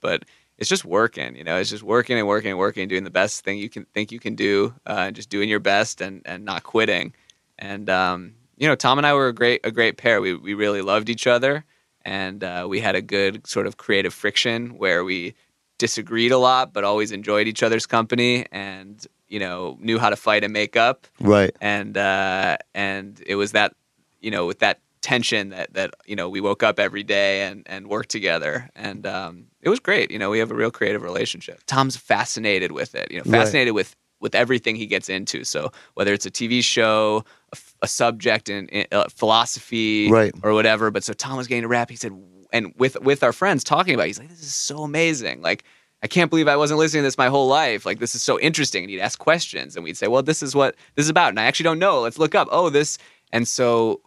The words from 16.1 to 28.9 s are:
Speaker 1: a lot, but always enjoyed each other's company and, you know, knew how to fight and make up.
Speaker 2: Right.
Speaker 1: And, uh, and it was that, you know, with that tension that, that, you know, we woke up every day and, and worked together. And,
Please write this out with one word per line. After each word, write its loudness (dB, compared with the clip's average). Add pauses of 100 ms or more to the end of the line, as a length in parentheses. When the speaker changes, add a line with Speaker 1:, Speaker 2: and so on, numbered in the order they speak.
Speaker 1:
a 4
lot, 2
but -4
always 0
enjoyed 0
each -2
other's 2
company 0
and, -14 (240)
you -6
know, -6
knew 0
how 4
to 2
fight 2
and -4
make -2
up. 2 (100)
Speaker 2:
Right. 6 (100)
Speaker 1:
And, -4
uh, 0 (180)
and -6
it -2
was -2
that, 2 (460)
you -8
know, -2
with -4
that 2 (220)
tension -2
that, -10
that, -4 (160)
you -10
know, -4
we -6
woke 0
up 2
every -2
day 0
and, -10
and -14
worked -6
together. -2
And, -12